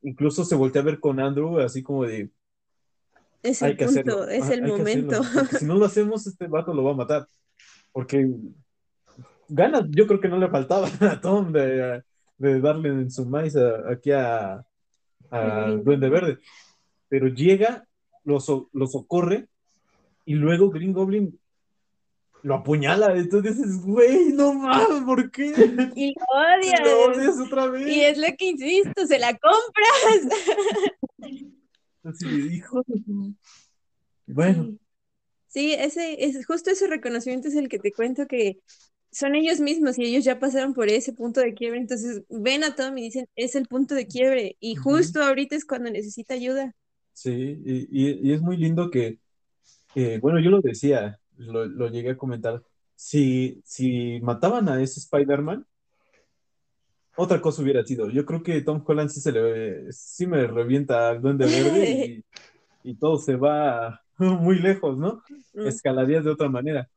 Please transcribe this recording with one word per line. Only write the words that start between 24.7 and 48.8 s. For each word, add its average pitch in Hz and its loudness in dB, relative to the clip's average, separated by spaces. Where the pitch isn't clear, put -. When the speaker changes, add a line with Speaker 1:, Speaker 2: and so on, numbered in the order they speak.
Speaker 1:
¿por 254 0
qué?". 285 -4
Speaker 2:
Y 277 -2
lo - -10
odias. 349 4
Speaker 1:
Lo 269 6
odias 269 0
otra 262 -2
vez. 262 -4
Speaker 2:
Y 302 2
es 294 4
lo 302 0
que 370 -2
insisto, 359 0
se 269 4
la 240 0
compras. 440 4
<laughs> - -18
Speaker 1:
Así 165 -8
de, 151 -2
"Hijo 247 -6
de 233 -4
su". 202 -6
Bueno. 165 2
Speaker 2:
Sí. 214 -12
Sí, 294 -2
ese, 311 -4
es, 262 -4
justo 330 -2
ese 381 2
reconocimiento 254 -6
es 285 -2
el 285 -2
que 214 -6
te 202 -2
cuento 247 -4
que 208 -2
son 277 -2
ellos 311 2
mismos 285 0
y 240 -2
ellos 240 0
ya 254 2
pasaron 269 -2
por 226 0
ese 233 0
punto 240 -4
de 240 0
quiebre, 233 -6
entonces 233 -8
ven 254 -2
a 294 -2
Tom 269 -6
y 240 -8
dicen, 233 -8
"Es 247 -6
el 269 -2
punto 262 -2
de 254 -4
quiebre", 247 0
y 220 -6
Speaker 1:
Ujú. 139 -10
Speaker 2:
justo 294 2
ahorita 277 0
es 302 -6
cuando 240 -6
necesita 214 -8
ayuda. 254 -4
Speaker 1:
Sí, - -6
y, 127 -4
y, 139 0
y - 4
es 156 0
muy 175 -2
lindo 165 0